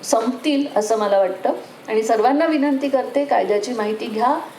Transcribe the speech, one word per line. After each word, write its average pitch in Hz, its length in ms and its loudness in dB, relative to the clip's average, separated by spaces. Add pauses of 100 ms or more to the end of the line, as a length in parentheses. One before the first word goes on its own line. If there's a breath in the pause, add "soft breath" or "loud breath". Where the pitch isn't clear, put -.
संपतील 277 600 0 (100)
असं 214 220 0
मला 202 200 2
वाटतं. 190 340 0 (360 loud breath)
आणि 220 140 0
सर्वांना 233 440 2
विनंती 285 420 0
करते, 269 360 0
कायद्याची 208 480 0
माहिती 214 340 -4
घ्या 247 320 0 (200)